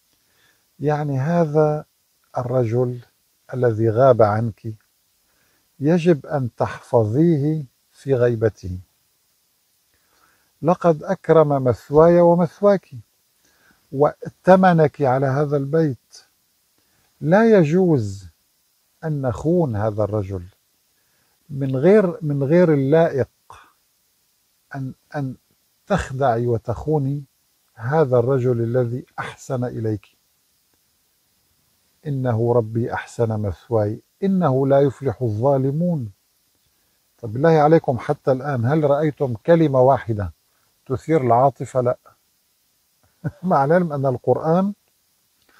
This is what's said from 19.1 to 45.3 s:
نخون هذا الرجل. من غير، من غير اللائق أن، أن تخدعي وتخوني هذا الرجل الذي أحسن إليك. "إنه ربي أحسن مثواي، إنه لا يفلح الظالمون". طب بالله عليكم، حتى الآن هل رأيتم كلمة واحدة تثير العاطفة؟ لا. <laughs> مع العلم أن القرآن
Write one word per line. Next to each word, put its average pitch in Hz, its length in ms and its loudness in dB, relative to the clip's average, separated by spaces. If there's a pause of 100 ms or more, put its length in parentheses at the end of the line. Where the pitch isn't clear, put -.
نخون 143 540 -2
هذا 107 280 -2
الرجل. 98 400 -6 (1080)
من 135 260 -6
غير، 180 460 2
من 143 200 -4
غير 160 320 2
اللائق 139 540 2 (1500)
أن، 131 180 -10 (240)
أن 135 180 -6 (520)
تخدعي 127 600 -2
وتخوني 139 800 -4 (500)
هذا 127 440 0
الرجل 123 420 0
الذي 120 440 -4 (140)
أحسن - 460 -8
إليك. 113 420 -6 (2000)
"إنه 123 460 -2
ربي 117 420 -2
أحسن 110 460 -4
مثواي، 104 600 -4 (220)
إنه 165 440 0
لا 139 140 4
يفلح 135 420 -2
الظالمون". 135 880 -2 (1080)
طب 107 140 -12
بالله 143 180 0
عليكم، 151 480 2
حتى - 340 -2
الآن 131 320 -4
هل 147 200 0
رأيتم 143 500 -2
كلمة 156 460 2
واحدة 113 520 0 (540)
تثير 151 340 -2
العاطفة؟ 127 600 0
لا. 123 180 -2 (1200)
<laughs> - 200 -12
مع 170 220 0
العلم 165 280 2
أن 139 140 -4
القرآن 160 640 0 (880)